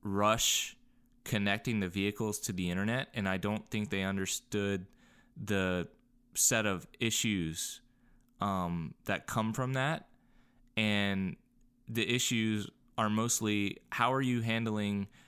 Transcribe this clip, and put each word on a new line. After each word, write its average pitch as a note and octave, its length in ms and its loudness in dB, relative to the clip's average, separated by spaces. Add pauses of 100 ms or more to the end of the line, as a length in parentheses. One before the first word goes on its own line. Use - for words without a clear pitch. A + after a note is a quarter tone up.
rush G#2 760 2 (460)
connecting G#2 560 2
the F#2+ 80 2
vehicles G2+ 500 0
to - 140 -4
the F2+ 180 0
internet, G#2 440 0
and G2 160 0
I F#2+ 80 0
don't G#2 320 -2
think G#2 200 -2
they G2 140 -2
understood G2 840 -2 (540)
the F#2 460 0 (460)
set A2 320 2
of F#2+ 200 -2 (140)
issues, G2+ 800 0 (640)
um, F2 520 -2 (120)
that F#2 220 -4
come A2 260 -2
from C3 200 -2
that. C3+ 360 -2 (680)
And G2+ 640 0 (500)
the A2+ 260 0
issues A2 560 0 (280)
are A2 120 2
mostly, G#2+ 720 0 (120)
how B2 220 2
are C3+ 80 0
you B2 200 0
handling G#2+ 680 0 (200)